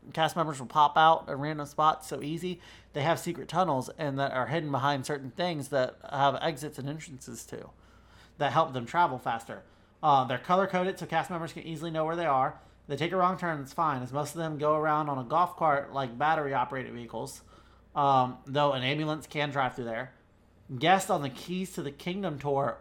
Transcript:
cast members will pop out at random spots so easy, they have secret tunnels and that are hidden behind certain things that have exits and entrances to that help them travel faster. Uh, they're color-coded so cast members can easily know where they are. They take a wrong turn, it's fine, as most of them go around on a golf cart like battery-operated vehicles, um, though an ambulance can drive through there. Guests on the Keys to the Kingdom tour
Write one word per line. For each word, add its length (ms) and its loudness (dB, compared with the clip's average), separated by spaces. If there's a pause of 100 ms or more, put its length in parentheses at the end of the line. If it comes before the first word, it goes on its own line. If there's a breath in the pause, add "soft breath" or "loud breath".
(140)
cast 220 2
members 240 -2
will 80 -8
pop 280 4
out 320 8
at 120 -4
random 260 -4
spots 420 2
so 140 -6
easy, 380 -6 (340 loud breath)
they 80 -2
have 180 4
secret 280 -6
tunnels 500 0
and 220 -4
that 140 0
are 120 0
hidden 240 -2
behind 380 0
certain 240 -4
things 380 -4
that 280 0 (140)
have 280 4
exits 380 -4
and 100 -8
entrances 600 -12
to 220 -12 (680 soft breath)
that 140 0
help 220 4
them 120 -6
travel 320 2
faster. 460 -6 (400 soft breath)
Uh, 220 6
they're 120 -2
color-coded 640 2
so 80 -8
cast 240 -2
members 220 -6
can 100 -12
easily 260 -8
know 160 0
where 100 -2
they 120 -2
are. 320 2 (280 loud breath)
They 80 -4
take 180 0
a 40 2
wrong 220 2
turn, 220 -2
it's 120 -12
fine, 300 0
as 100 -10
most 220 -4
of 20 -10
them 220 -4
go 160 4
around 340 2
on 80 -2
a 60 -4
golf 340 2
cart 360 2
like 260 -4
battery-operated 760 0
vehicles, 480 -10 (540 soft breath)
um, 500 4
though 280 2
an 100 -2
ambulance 420 -2
can 240 -4
drive 260 0
through 100 -6
there. 260 -6 (640)
Guests 320 4
on 140 2
the 60 -2
Keys 440 -8
to 80 -6
the 100 -6
Kingdom 460 -6
tour 440 0